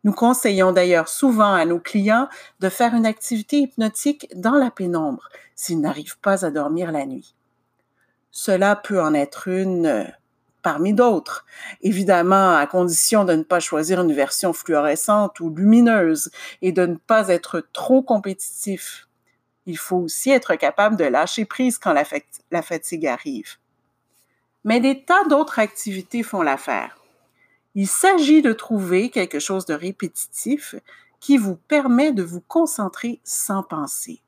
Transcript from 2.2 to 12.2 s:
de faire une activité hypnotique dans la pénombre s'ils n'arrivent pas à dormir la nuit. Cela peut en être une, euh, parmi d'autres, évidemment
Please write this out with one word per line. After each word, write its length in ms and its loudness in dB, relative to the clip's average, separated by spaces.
de 100 -2
faire 260 0
une 120 2
activité 520 -2
hypnotique 760 -2
dans 220 0
la 160 2
pénombre 560 -4
s'ils 260 -4
n'arrivent 380 -6
pas 260 -2
à 60 -2
dormir 400 -4
la 160 -4
nuit. 300 -14
Cela 420 2
peut 260 -2
en 140 2
être 320 -4
une, 400 -2
euh, 180 0
parmi 300 0
d'autres, 540 0
évidemment 760 4